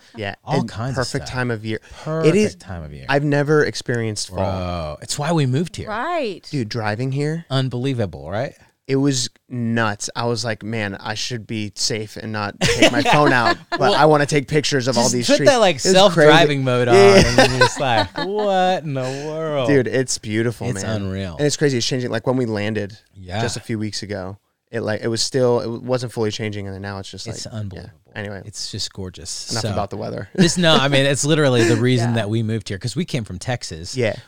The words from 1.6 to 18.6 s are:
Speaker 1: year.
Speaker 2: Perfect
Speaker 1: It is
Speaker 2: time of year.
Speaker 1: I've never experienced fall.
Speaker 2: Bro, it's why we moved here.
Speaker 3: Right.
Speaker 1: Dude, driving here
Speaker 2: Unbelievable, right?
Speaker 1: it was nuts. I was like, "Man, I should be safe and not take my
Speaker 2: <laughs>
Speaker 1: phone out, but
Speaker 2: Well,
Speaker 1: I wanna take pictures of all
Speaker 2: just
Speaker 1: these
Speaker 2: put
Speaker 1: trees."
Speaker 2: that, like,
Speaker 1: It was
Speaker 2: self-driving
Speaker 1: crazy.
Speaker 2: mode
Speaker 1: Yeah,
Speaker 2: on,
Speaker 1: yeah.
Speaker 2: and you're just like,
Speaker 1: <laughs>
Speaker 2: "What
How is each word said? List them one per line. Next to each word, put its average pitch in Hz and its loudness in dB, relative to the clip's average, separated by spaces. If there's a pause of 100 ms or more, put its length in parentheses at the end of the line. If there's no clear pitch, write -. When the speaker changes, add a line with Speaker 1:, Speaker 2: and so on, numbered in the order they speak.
Speaker 1:
year. 110 -4 (240)
Speaker 2:
Perfect 160 2
Speaker 1:
It - 4
is 214 0
Speaker 2:
time 87 -12
of 73 -12
year. 69 -16
Speaker 1:
I've 143 2
never 147 2
experienced 113 -4
fall. 92 -16
Speaker 2:
Bro, 90 -4
it's - -8
why 143 -4
we 160 2
moved 139 -2
here. - -10
Speaker 3:
Right. 240 -6
Speaker 1:
Dude, 127 -2
driving 110 -4
here 151 -4
Speaker 2:
Unbelievable, 123 -2
right? 107 -6 (320)
Speaker 1:
it 135 0
was 135 2 (180)
nuts. 117 -2
I 120 -4
was 117 -2
like, 110 -6
"Man, 104 -4
I 110 -8
should 110 -8
be 107 -6
safe 110 -4
and 110 -10
not 104 -4
take - 4
my 277 0
Speaker 2:
<laughs> 233 4
Speaker 1:
phone 151 6
out, 117 4 (140)
but - -6
Speaker 2:
Well, 139 4
Speaker 1:
I 151 6
wanna 151 4
take 143 0
pictures 139 0
of 127 0
all 117 4
Speaker 2:
just 127 2
Speaker 1:
these 123 0
Speaker 2:
put 285 4
Speaker 1:
trees." 147 4
Speaker 2:
that, 269 4
like, 190 4
Speaker 1:
It 123 -8
was 185 2
Speaker 2:
self-driving 165 8
Speaker 1:
crazy. 139 0
Speaker 2:
mode 123 2
Speaker 1:
Yeah, 120 6
Speaker 2:
on, - 10 (380)
Speaker 1:
yeah. - 8
Speaker 2:
and - 4
you're - -2
just - 4
like, - 0
Speaker 1:
<laughs> 190 -4
Speaker 2:
"What 185 0